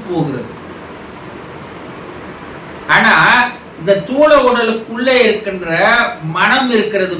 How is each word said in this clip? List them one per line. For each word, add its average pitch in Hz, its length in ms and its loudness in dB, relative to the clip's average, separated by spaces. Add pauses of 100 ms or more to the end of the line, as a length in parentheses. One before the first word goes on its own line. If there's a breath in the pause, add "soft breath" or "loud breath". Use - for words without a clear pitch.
போகிறது. 143 420 -4 (2500)
ஆனா 208 200 6 (640)
இந்த 175 140 2 (140)
தூள 285 220 4 (180)
உடலுக்குள்ளே 233 680 0 (100)
இருக்கின்ற 190 420 -2 (680)
மனம் 247 400 2
இருக்கிறது 190 440 0